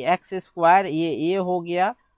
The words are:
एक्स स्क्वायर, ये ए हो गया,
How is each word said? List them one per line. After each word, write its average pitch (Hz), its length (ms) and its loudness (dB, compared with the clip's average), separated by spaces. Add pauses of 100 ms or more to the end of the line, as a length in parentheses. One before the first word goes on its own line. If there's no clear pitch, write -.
एक्स 180 300 -2
स्क्वायर, 180 500 2
ये 160 260 -2 (140)
ए 180 120 0
हो 180 240 -2
गया, 175 320 -2 (240)